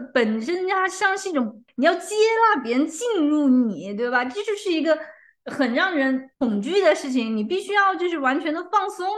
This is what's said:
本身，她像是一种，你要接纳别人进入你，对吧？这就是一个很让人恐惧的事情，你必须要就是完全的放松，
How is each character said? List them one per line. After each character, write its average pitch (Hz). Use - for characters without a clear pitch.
本 220
身， 359
她 381
像 392
是 392
一 370
种， 247
你 254
要 370
接 392
纳 269
别 233
人 285
进 359
入 302
你， 208
对 240
吧？ 254
这 320
就 415
是 403
一 320
个 311
很 247
让 359
人 262
恐 214
惧 339
的 330
事 294
情， 226
你 214
必 359
须 392
要 392
就 359
是 330
完 269
全 311
的 330
放 403
松， 359